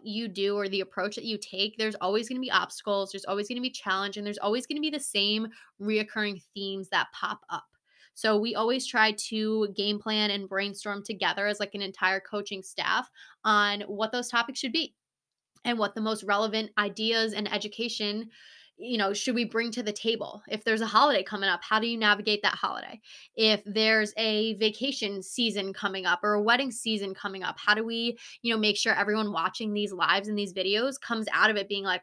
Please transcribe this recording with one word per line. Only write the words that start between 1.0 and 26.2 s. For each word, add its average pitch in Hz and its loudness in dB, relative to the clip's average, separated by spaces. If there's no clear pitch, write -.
that - -10
you 220 -4
take, 202 -4
there's 220 0
always 214 0
gonna 254 -6
be 262 -6
obstacles, 196 0
there's 196 -10
always 202 -2
gonna 247 -4
be 254 -2
challenge, 196 -4
and 208 -6
there's 208 -6
always 226 0
gonna 302 -4
be 311 0
the 294 -4
same 214 0
reoccurring 214 -2
themes 196 -6
that 170 2
pop 214 -6
up. - -6
So 214 2
we 226 -2
always 240 0
try 220 4
to 220 0
game 208 -2
plan 214 0
and 202 -4
brainstorm 202 -4
together 190 -2
as, 208 -2
like, 202 -4
an 202 -4
entire 190 0
coaching 208 -6
staff 202 -2
on 208 4
what 214 -4
those 247 -2
topics 233 0
should 254 -4
be 320 -2
and 240 0
what 202 0
the 226 -4
most 220 0
relevant 214 2
ideas 220 0
and 208 -2
education, 214 -4
you 240 -4
know, 202 2
should 220 0
we 240 2
bring 226 -2
to 240 -4
the 208 -2
table. 226 -2
If 214 -6
there's 220 4
a 226 0
holiday 226 6
coming 196 0
up, 220 2
how 220 2
do 220 0
you 233 -2
navigate 208 4
that 190 4
holiday? 57 -4
If 214 6
there's 214 4
a 220 2
vacation 214 -2
season 196 -2
coming 190 -4
up 180 2